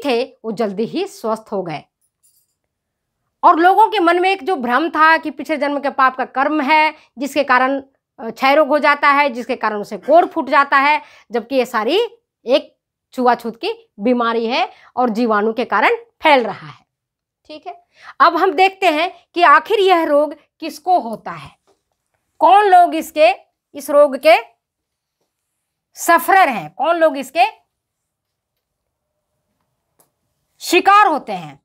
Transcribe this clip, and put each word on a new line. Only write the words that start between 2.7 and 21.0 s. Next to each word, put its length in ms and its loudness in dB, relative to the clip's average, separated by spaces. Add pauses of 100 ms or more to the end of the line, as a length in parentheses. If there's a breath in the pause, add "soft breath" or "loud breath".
और 160 6
लोगों 280 4
के 120 -4
मन 200 2
में 100 0
एक 140 -4
जो 120 -4
भ्रम 340 -4
था 280 2
कि 140 -8
पिछले 260 -8
जन्म 220 -4
के 100 -4
पाप 280 -2
का 80 -6
कर्म 360 -4
है 340 0 (220 soft breath)
जिसके 260 -4
कारण, 400 0 (360)
अ, 100 -12
क्षय 260 0
रोग 120 4
हो 120 0
जाता 300 2
है, 200 2
जिसके 260 -8
कारण 220 -4
उसे 200 -10
कोढ़ 280 4
फूट 240 -8
जाता 280 2
है, 240 0 (300 loud breath)
जबकि 240 -6
ये 100 0
सारी 340 -2 (460)
एक 320 -2 (360)
छुआछूत 420 -2
की 440 -10
बीमारी 460 -2
है 260 -4 (240 soft breath)
और 140 0
जीवाणु 440 -2
के 120 -6
कारण 300 0
फैल 480 0
रहा 240 -10
है। 180 -20 (600)
ठीक 220 -20
है, 180 -18 (340 loud breath)
अब 180 2
हम 140 0
देखते 340 0
हैं 480 -2
कि 100 0
आखिर 360 4
यह 240 2
रोग 320 0 (240 soft breath)
किसको 400 -2
होता 320 -12